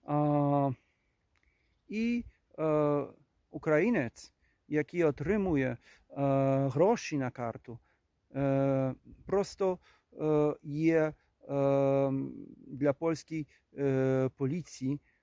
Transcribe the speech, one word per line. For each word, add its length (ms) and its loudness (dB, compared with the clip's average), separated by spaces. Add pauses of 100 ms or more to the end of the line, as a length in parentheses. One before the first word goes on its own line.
А, 640 2 (1160)
і, 360 -4 (340)
е, 480 2 (440)
українець, 840 0 (360)
який 360 -2
отримує, 680 0
е, 60 -6 (920)
гроші 500 0
на 120 -4
карту, 480 -10 (560)
е, 600 0 (320)
просто, 520 -2 (420)
е, 420 2
є, 520 2 (340)
е, 640 2 (560)
для 260 0
польської, 560 -4 (300)
е, 580 0
поліції 640 -6 (220)